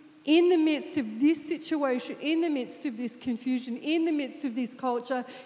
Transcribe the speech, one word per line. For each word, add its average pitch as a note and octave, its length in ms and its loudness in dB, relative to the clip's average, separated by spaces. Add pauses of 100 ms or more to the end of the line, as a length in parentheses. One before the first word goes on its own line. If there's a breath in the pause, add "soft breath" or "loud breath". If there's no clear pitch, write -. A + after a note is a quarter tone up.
(240)
in E4+ 240 6
the F4+ 80 6
midst D#4 400 2
of A3 240 -2
this D#4 260 4
situation, C#4+ 720 -2
in D#4+ 200 2
the E4+ 100 2
midst B3+ 340 -4
of A#3+ 120 -4
this A#3+ 180 -6
confusion, B3 640 -4
in E4 280 0
the E4+ 60 2
midst C#4+ 340 -4
of A#3 120 -4
this B3+ 180 -4
culture, B3 500 -2 (220 loud breath)